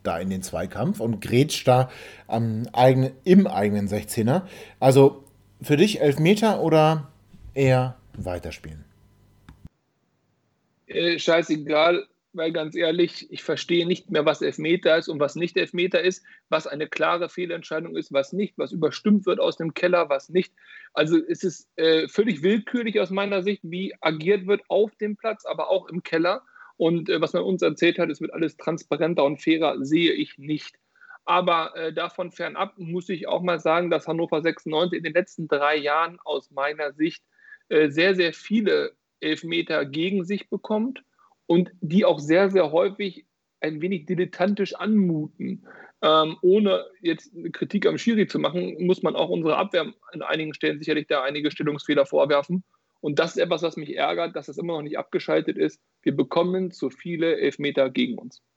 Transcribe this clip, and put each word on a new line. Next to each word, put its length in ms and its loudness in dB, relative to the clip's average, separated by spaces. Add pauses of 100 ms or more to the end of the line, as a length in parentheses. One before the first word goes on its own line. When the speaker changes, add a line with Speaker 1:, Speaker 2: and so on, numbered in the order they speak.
Speaker 1:
da 160 -2
in 120 -4
den 120 -4
Zweikampf 560 -4
und 220 -4
grätscht 480 2
da 220 4 (360)
am 460 -2
eigenen, 400 6 (100)
im 240 8
eigenen 400 0
Sechzehner. 600 -2 (320)
Also 440 6 (380)
für 140 2
dich 240 4
Elfmeter 600 2
oder 520 4 (420)
eher 420 2 (200)
weiterspielen? 680 -10 (2000)
Speaker 2:
Äh, 320 -2
scheißegal, 840 2 (280)
weil 200 -4
ganz 220 -6
ehrlich, 560 -2
ich 140 -14
verstehe 420 -2
nicht 240 -4
mehr, 160 0
was 160 0
Elfmeter 560 0
ist 100 -6
und 120 -4
was 160 -2
nicht 200 -4
Elfmeter 460 0
ist, 220 -2 (240)
was 180 -2
eine 220 -6
klare 400 -2
Fehlentscheidung 680 -8
ist, 160 -8
was 200 -2
nicht, 240 -4
was 160 -6
überstimmt 520 2
wird 140 2
aus 180 0
dem 160 -6
Keller, 360 2
was 220 -2
nicht. 220 -2 (420)
Also 240 2
es 260 -4
ist, 320 -6
äh, 320 2
völlig 340 0
willkürlich 560 0
aus 120 0
meiner 320 -2
Sicht, 200 -2
wie 380 -8
agiert 460 0
wird 220 0
auf 280 0
dem 200 -6
Platz, 280 -6
aber 240 -6
auch 200 0
im 140 -8
Keller. 400 -2 (340)
Und, 320 0
äh, 120 2
was 140 -2
man 80 2
uns 200 -2
erzählt 360 2
hat, 100 0
es 120 -6
wird 120 -8
alles 240 -4
transparenter 680 -2
und 180 0
fairer, 420 0
sehe 280 2
ich 260 -6
nicht. 380 -8 (480)
Aber, 520 0
äh, 160 -6
davon 400 -6
fernab 460 -8
muss 320 -8
ich 180 -6
auch 140 -2
mal 180 -2
sagen, 300 2
dass 180 -2
Hannover 340 -2
sechsundneunzig 560 -2
in 60 -10
den 80 -6
letzten 340 -4
drei 300 0
Jahren 480 -2
aus 260 -8
meiner 420 -4
Sicht, 300 -4 (460)
äh, 220 4
sehr, 240 2
sehr 180 0
viele 600 0 (280)
Elfmeter 640 -2
gegen 400 -2
sich 240 -6
bekommt 560 -4 (420)
und 240 2 (100)
die 240 2
auch 140 4
sehr, 320 4
sehr 220 2
häufig 540 -2 (340)
ein 220 -6
wenig 240 -4
dilettantisch 680 -2
anmuten. 920 -2 (360)
Ähm, 420 2
ohne 420 4 (160)
jetzt 340 -4
eine 160 -12
Kritik 360 -4
am 120 0
Schiri 300 2
zu 100 -4
machen, 480 -4
muss 160 2
man 140 0
auch 140 0
unsere 260 0
Abwehr 360 -2 (200)
an 100 -10
einigen 320 -6
Stellen 240 -2
sicherlich 300 -4
da 160 0
einige 260 -4
Stellungsfehler 560 0
vorwerfen. 560 0 (380)
Und 180 -4
das 140 0
ist 60 -8
etwas, 240 0
was 140 -2
mich 200 -10
ärgert, 400 -2
dass 100 -12
das 120 -14
immer 160 -4
noch 80 -6
nicht 140 -8
abgeschaltet 600 -2
ist. 240 -2 (220)
Wir 120 0
bekommen 560 0
zu 180 -6
viele 520 -2
Elfmeter 500 0
gegen 260 -2
uns. 260 -16 (140)